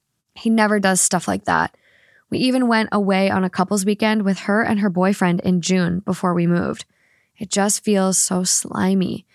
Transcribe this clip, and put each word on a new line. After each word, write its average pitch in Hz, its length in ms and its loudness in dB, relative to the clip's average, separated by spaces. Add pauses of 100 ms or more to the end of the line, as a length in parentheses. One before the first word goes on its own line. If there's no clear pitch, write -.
(340)
He - 160 -4
never 214 280 4
does 190 220 2
stuff - 260 -2
like 196 200 -4
that. 82 300 0 (580)
We - 60 -2
even 254 260 0
went 220 240 0
away 196 400 0
on 190 140 0
a 180 40 0
couple's 190 360 -2
weekend 214 400 0
with 190 160 -2
her 208 240 0
and 208 160 0
her 208 100 0
boyfriend 180 520 0
in 180 180 0
June 180 400 0
before 180 340 -2
we 170 140 0
moved. - 360 -2 (540)
It 202 100 -12
just 202 360 -2
feels 190 340 0
so - 240 -2
slimy. - 840 -2 (100)